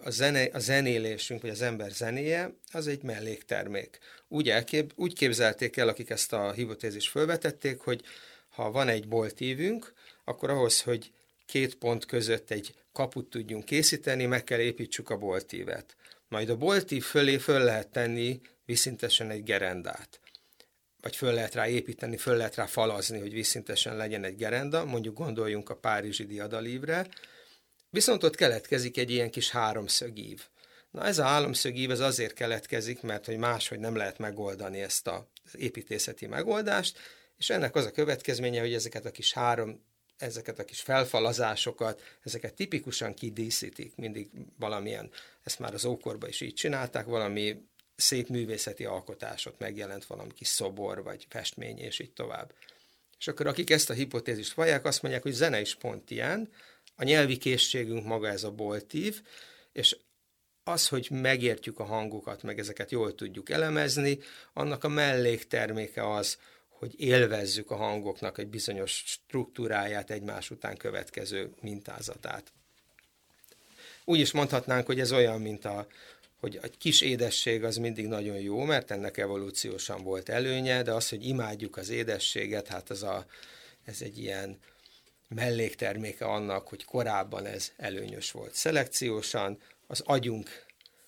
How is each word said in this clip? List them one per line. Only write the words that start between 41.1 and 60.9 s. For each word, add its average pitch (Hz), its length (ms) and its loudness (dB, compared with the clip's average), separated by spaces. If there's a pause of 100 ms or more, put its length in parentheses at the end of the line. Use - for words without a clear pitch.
ezeket 117 320 -8
tipikusan 135 600 -4
kidíszítik, 113 840 -6
mindig 110 320 -8 (300)
valamilyen, 107 520 -4 (320)
ezt - 160 -6
már 113 160 -6
az 107 100 -4
ókorban 117 440 -4
is - 120 -6
így - 140 -8
csinálták, 127 520 -2
valami 104 500 -2 (400)
szép 123 320 2
művészeti 110 560 -4
alkotás, 104 600 -8
ott - 120 -14
megjelent 101 460 -8
valami 104 280 -12
kis - 160 -6
szobor, 98 540 -2
vagy 98 260 -12
festmény, 113 500 -8
és - 200 -6
így 123 140 -10
tovább. - 400 -8 (680)
És - 100 -6
akkor 147 180 -2
akik 143 240 2
ezt 151 200 6
a - 40 -2
hipotézist 120 580 -2
vallják, 160 320 4
azt - 180 2
mondják, 131 200 -2
hogy 139 100 -2
zene 127 280 2
is 104 140 -2
pont 107 360 -8
ilyen, 151 400 -2 (500)
a 135 40 -2
nyelvi 139 320 6
készségünk 117 680 2
maga 110 240 -2
ez 101 160 -2
a 104 60 -4
boltív, 107 720 -4 (500)
és - 240 4 (680)
az, 170 240 2
hogy 127 220 -2